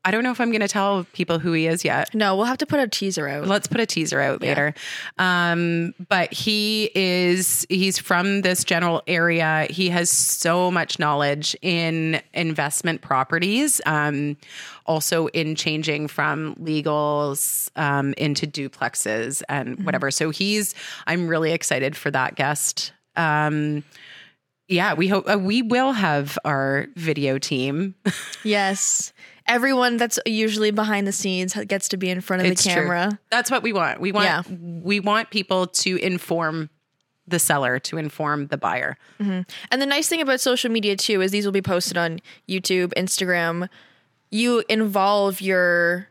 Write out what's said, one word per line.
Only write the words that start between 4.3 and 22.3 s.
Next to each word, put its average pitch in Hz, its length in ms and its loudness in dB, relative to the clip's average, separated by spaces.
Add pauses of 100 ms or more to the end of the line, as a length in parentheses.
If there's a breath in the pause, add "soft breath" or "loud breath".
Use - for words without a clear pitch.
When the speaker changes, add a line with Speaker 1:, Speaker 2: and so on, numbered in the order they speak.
Speaker 2:
Yeah. - 80 -2
Speaker 1:
later. 143 240 0 (440 loud breath)
Um, 170 760 2 (140)
but 180 240 0
he 214 640 0
is, 180 760 2
he's 190 300 2
from 196 420 2
this 180 220 0
general 170 440 2
area. 165 640 2
He 180 200 0
has 175 200 0
so 180 640 2
much 175 280 -2
knowledge 147 640 0
in 165 600 0 (120)
investment 160 680 -2
properties, 175 840 2
um, 147 520 0 (480 loud breath)
also 160 420 0
in 156 280 -2
changing 156 520 -2
from 151 480 -2
legals, 147 1200 -2
um, 139 420 2
into 147 300 0
duplexes 120 1000 -4
and 127 260 -4
Speaker 2:
Mm-hmm. 196 80 -8
Speaker 1:
whatever. 139 280 -2
So 156 180 0
he's, 202 440 -2 (340 loud breath)
I'm 170 200 0
really 160 240 2
excited 143 460 0
for - 140 -4
that 131 240 0